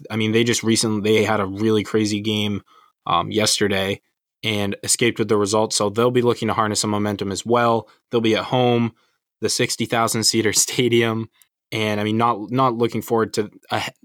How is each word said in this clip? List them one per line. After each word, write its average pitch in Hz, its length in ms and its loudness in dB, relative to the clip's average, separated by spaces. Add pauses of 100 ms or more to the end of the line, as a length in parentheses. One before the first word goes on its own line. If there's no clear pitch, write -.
I 107 60 -8
mean, 110 160 0
they 117 140 4
just 117 180 0
recently, 110 380 2 (120)
they 110 120 4
had 107 160 2
a 98 60 -2
really 104 360 0
crazy 107 380 0
game, 104 420 -2 (420)
um, 92 280 -2
yesterday 101 680 0 (420)
and 104 400 -2
escaped 117 360 0
with 110 100 -2
the 110 80 2
result. 107 360 0
So 104 180 0
they'll 117 200 2
be 123 120 2
looking 117 260 0
to 101 60 -2
harness 107 260 0
some 107 100 -2
momentum 104 420 -2
as 92 120 -8
well. 117 440 2 (220)
They'll 120 100 0
be 113 160 2
at 92 80 -2
home, 120 480 2 (480)
the 110 80 -2
sixty - 380 -2
thousand 113 380 0
seater 110 280 2
<laughs> - 20 -6
stadium. 117 720 0 (440)
And, 107 280 -2
I 104 40 -2
mean, 107 120 0
not, 113 340 0
not 127 240 0
looking 117 280 -2
forward 110 320 -2
to, 104 160 -4 (200)
uh, 107 120 -2 (220)